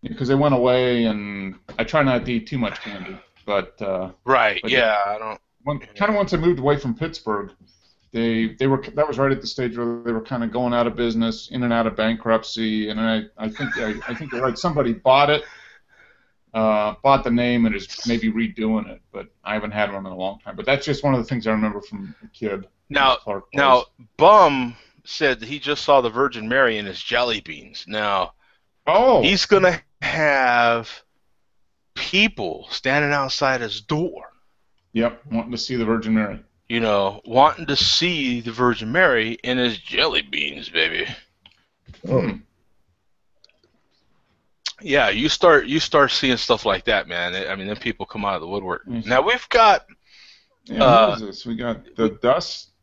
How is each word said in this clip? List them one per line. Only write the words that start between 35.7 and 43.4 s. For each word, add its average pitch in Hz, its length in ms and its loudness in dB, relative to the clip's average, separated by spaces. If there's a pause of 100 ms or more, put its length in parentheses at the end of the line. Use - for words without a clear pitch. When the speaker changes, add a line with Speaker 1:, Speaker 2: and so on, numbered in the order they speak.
Speaker 1:
the 113 80 -2
Virgin 110 280 0
Mary. 107 300 -2 (240)
Speaker 2:
You 117 140 -2
know, 101 420 0
wanting 131 440 2
to 143 100 0
see 143 640 0
the 113 100 -8
Virgin 117 400 0
Mary 127 420 2 (100)
in 127 140 -2
his 120 200 -2
jelly 101 440 -2
beans, 73 460 -8
baby. 82 400 -2 (1000)
Speaker 1:
Hmm. 95 260 0 (2500)